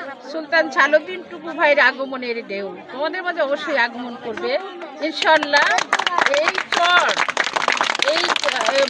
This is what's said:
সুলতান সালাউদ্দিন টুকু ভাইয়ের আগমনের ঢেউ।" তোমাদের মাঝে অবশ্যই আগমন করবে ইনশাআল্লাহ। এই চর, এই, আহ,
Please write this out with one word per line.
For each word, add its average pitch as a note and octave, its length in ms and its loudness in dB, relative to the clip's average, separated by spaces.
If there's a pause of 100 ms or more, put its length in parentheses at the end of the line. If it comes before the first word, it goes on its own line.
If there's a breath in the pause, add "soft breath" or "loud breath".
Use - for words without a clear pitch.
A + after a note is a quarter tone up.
(320)
সুলতান D#4+ 400 0
সালাউদ্দিন D#4 580 2
টুকু E4 180 -12
ভাইয়ের D4 320 4
আগমনের B3+ 680 0
ঢেউ।" G3 300 -8 (140)
তোমাদের D#4 320 -4
মাঝে F4 180 -2
অবশ্যই C#4+ 360 -2
আগমন A#3+ 460 -2
করবে A#3+ 360 -4 (420)
ইনশাআল্লাহ। D#4 720 2 (560)
এই F4 160 2
চর, F4 600 2 (1000)
এই, E4 140 2
আহ, C4+ 680 0